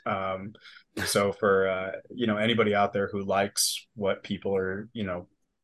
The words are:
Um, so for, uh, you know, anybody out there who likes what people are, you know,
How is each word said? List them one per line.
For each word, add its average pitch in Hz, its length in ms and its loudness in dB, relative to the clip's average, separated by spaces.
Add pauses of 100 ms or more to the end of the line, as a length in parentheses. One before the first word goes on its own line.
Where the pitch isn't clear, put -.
Um, 95 480 -4 (500)
so 101 280 2
for, 95 360 4
uh, 95 240 -2 (220)
you 120 120 0
know, 107 100 2
anybody 110 380 2
out 101 180 2
there 98 180 0
who 101 120 -4
likes 98 720 0
what 101 300 -2
people 98 320 -2
are, 95 360 -4
you 110 120 -6
know, 90 240 -8 (360)